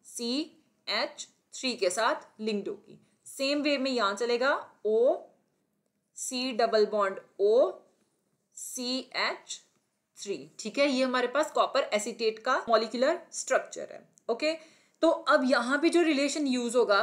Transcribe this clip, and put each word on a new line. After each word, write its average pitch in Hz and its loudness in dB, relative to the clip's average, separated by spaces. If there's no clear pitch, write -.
सी 233 -8
एच 240 -6
थ्री - -4
के 185 0
साथ 226 -2
लिंक्ड 208 -4
होगी। - -14
सेम 277 -4
वे 285 0
में 262 -2
यहाँ 208 0
चलेगा 240 0
ओ 233 4
सी 254 -6
डबल 220 4
बॉन्ड 196 -2
ओ 233 6
सी 254 -6
एच - -6
थ्री, 196 -8
ठीक 214 -6
है। 285 4
ये 262 0
हमारे 247 -2
पास 294 -2
कॉपर 262 0
एसीटेट 220 -2
का 262 0
मॉलिक्यूलर 233 2
स्ट्रक्चर - -4
है। - -18
ओके, 302 -2
तो 320 6
अब 269 2
यहाँ 262 2
पे 339 4
जो 339 4
रिलेशन 294 0
यूज़ 247 -2
होगा 202 4